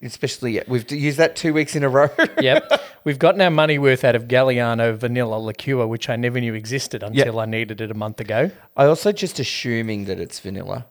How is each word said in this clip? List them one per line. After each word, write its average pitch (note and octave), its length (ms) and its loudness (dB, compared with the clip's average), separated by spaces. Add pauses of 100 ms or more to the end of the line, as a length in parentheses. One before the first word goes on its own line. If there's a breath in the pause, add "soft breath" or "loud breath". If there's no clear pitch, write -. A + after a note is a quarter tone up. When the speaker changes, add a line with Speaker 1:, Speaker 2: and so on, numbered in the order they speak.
Speaker 1:
Especially, B2+ 520 -6
yeah, G#2 140 -2
we've A#2 200 -2
d-, C#3+ 100 -6
used C#3+ 200 -2
that E3 180 2
two D#3+ 180 -2
weeks D3+ 220 0
in D3 80 0
a C#3 60 2
row. C#3 200 4 (140)
<laughs> - 160 -2
Speaker 2:
Yep. C3 320 4 (340 loud breath)
We've C#3 140 -2
gotten F#3+ 220 4
our F3+ 80 6
money D#3 300 4
worth C3+ 260 4
out A#2+ 100 6
of A#2 120 -2
Galliano A#2 680 2
vanilla A#2+ 420 -2
liqueur, A2 500 -2
which A2+ 220 -6
I B2 60 0
never A#2+ 240 -2
knew A#2 140 -4
existed A2 480 -8
Speaker 1:
Yep. G#2 100 -10
Speaker 2:
until A#2+ 280 0
I A2 60 -2
needed A2 360 -6
it A2 80 -6
a A2 60 -8
month G#2+ 240 -8
ago. A#2 320 -2 (260 loud breath)
Speaker 1:
I C#3+ 80 6
also D#3+ 260 4
just G3+ 280 -6
assuming A2+ 680 -4
that F#2+ 140 -6
it's - 200 -12
vanilla F#2+ 520 -10